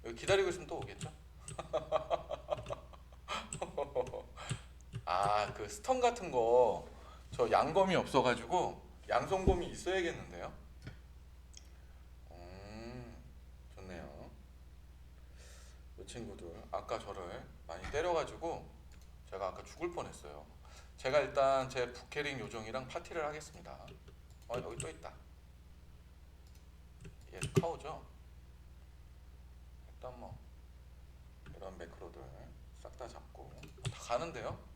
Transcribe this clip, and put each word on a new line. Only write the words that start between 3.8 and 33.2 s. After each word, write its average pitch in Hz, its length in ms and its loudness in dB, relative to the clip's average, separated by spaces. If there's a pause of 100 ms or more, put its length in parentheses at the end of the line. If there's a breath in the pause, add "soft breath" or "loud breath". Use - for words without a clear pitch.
아, 101 480 6
그 104 140 -4
스턴 254 320 2
같은 240 300 6
거 117 640 8 (440 loud breath)
저 120 140 6
양검이 160 460 8
없어가지고 120 840 6 (280)
양손검이 180 640 6
있어야겠는데요? 170 800 0 (1800 soft breath)
음, 107 880 -10 (580)
좋네요. 82 560 -10 (1700 loud breath)
이 95 80 -10
친구들 95 640 -8
아까 107 260 -2
저를 101 480 -6 (220)
많이 82 240 -8
때려가지고 147 800 0 (580)
제가 95 200 -2
아까 98 160 -6
죽을 170 260 -4
뻔했어요. 78 560 -8 (500 loud breath)
제가 139 220 4
일단 135 500 6
제 123 240 0
부캐링 143 460 -4
요정이랑 113 480 -4
파티를 170 380 -2
하겠습니다. 151 600 -8 (640)
어, - 160 -2
여기 113 140 -6
또 - 120 -4
있다. - 240 -10 (2250)
얘 92 80 -10 (200)
카오죠? 160 460 -4 (1900)
일단 123 280 -10
뭐 - 180 -10 (1160)
이런 95 220 -10
매크로들 82 440 -10 (580)
싹 - 160 -12
다 120 120 -8
잡고 - 420 -14 (400)